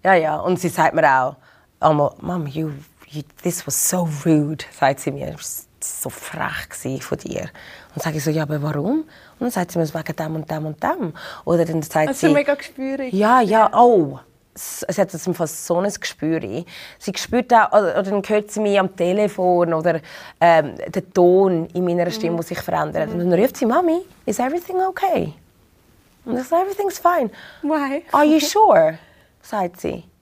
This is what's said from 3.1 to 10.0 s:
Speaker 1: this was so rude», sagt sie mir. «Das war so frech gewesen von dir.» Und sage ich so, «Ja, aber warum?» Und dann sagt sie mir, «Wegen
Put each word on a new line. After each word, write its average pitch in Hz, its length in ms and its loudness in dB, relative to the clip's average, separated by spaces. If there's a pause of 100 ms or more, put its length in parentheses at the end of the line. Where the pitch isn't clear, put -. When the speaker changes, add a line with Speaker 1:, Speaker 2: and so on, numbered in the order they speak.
Speaker 1:
this - 220 -4
was - 240 -2
so 180 180 -2 (180)
rude», 151 400 2 (120)
sagt 139 220 2
sie 143 120 -4
mir. 143 200 -8
«Das - 360 -14
war - 200 -14 (160)
so - 80 -8
frech - 580 -8
gewesen 135 320 -8
von - 160 -6
dir.» - 320 -10 (460)
Und - 80 -8
sage 156 140 -4
ich 143 60 -6
so, 156 60 0
«Ja, 156 140 -2
aber 147 180 -4
warum?» 151 380 -2
Und 311 60 -8 (340)
dann 240 120 -4
sagt 180 200 -4
sie 175 80 -2
mir, 156 140 -2
«Wegen 160 220 -6